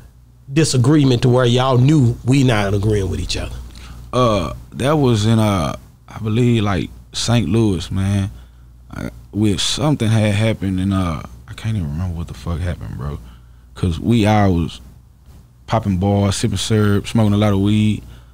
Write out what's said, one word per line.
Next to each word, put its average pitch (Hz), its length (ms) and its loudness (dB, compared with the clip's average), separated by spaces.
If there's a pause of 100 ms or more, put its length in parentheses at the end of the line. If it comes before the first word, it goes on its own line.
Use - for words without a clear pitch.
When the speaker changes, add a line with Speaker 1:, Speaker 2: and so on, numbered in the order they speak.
(520)
Speaker 1:
disagreement 135 720 4
to 127 60 4
where 127 160 4
y'all 123 320 2
knew 127 480 4
we 135 180 4
not 104 300 2
agreeing 101 360 0
with 92 100 -4
each - 180 -6
other? - 180 -8 (560)
Speaker 2:
Uh, 104 420 0 (200)
that 139 200 0
was 120 320 2
in, 113 140 4
uh, 98 340 0 (340)
I - 120 -16
believe, 113 440 0
like, 95 260 -2 (240)
Saint 117 360 0
Louis, 104 420 0
man. 98 400 -2 (600)
I, - 180 -10 (220)
we, 101 260 0
something 127 520 -2
had 107 240 2
happened, 98 460 -2
and, 98 140 0
uh, 87 280 -2 (260)
I - 60 -16
can't 110 220 -6
even 82 160 -4
remember 85 260 -6
what 85 100 -8
the - 60 -14
fuck 85 260 -8
happened, 78 380 -8
bro. 71 220 -8 (560)
'Cause 85 240 -2
we, 110 260 2
I 104 220 4
was 85 340 -2 (840)
popping 104 300 0
balls, 101 380 0
sipping 101 220 -2
syrup, 104 500 0
smoking 107 260 2
a 101 40 2
lot 104 160 2
of 95 60 0
weed. 107 440 0 (300)